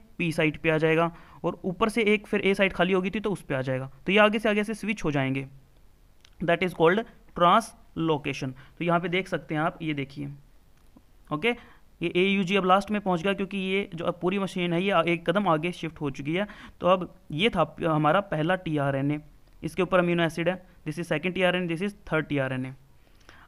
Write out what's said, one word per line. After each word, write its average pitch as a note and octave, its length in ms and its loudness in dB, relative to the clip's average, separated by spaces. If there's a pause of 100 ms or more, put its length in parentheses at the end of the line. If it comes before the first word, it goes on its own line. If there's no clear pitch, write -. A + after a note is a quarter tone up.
(180)
पी E3+ 140 0
साइट D#3 260 0
पे E3 120 0
आ D#3 80 2
जाएगा D#3+ 380 2 (280)
और - 200 -4
ऊपर F#3+ 260 0
से A3+ 140 -2
एक G#3 240 2
फिर G#3 140 -2
ए F#3+ 120 2
साइट G3 200 2
खाली F#3 200 2
होगी F#3+ 160 0
थी A3 100 -4
तो G#3 120 -4
उस E3 100 -4
पे - 140 -6
आ C3 60 -2
जाएगा। C3 300 -6 (140)
तो F3+ 60 -2
ये G3+ 80 6
आगे G#3+ 200 6
से A3 100 0
आगे G#3 140 0
से A3 100 -6
स्विच G#3+ 300 -6
हो D#3 80 0
जाएंगे, C3+ 360 -2 (960)
that E3+ 200 2
is F3 100 -2
called F3+ 300 4 (360)
translocation। D#3+ 1120 0 (260)
तो E3 80 -6
यहाँ E3+ 140 2
पे F3+ 100 -2
देख F#3 180 -2
सकते E3 280 -6
हैं D3+ 60 0
आप, F3 200 -2
ये D#3 120 -4
देखिए, C#3+ 360 -8 (1040)
ओके, A3 220 -2 (460)
ये E3+ 140 -4
एयूजी G3 400 2
अब F#3 100 2
लास्ट G3 260 4
में G#3 100 -2
पहुँच F#3 200 0
गया G3 120 0
क्योंकि G3 240 -4
ये F#3+ 380 -2
जो D#3 100 -8
अब E3+ 160 -4
पूरी G3 180 0
मशीन F3 340 -2
है F3 100 0
ये G3 80 0
आ-, E3 120 4
एक E3+ 260 0
कदम G3 180 2
आगे D#3+ 240 2
शिफ्ट D#3+ 300 -10
हो D3 80 -2
चुकी C#3+ 260 -6
है। G3+ 120 -2 (340)
तो F3 60 2
अब F#3 280 2 (160)
ये D3+ 180 2
था E3+ 140 2
प-, - 200 -4
हमारा D#3 360 4
पहला E3+ 360 0
टीआरएनए, D3 640 -2 (440)
इसके E3 180 -4
ऊपर F3+ 180 2
अमीनो F3 240 2
एसिड E3 260 0
है, F#3 180 -6 (200)
this D3+ 120 -6
is E3+ 120 -8
second E3+ 220 -2
टीआरएनए, F3+ 420 0
this F#3 120 -4
is G3+ 80 -8 (120)
third D#3 200 0
टीआरएनए। C3 460 -4 (760)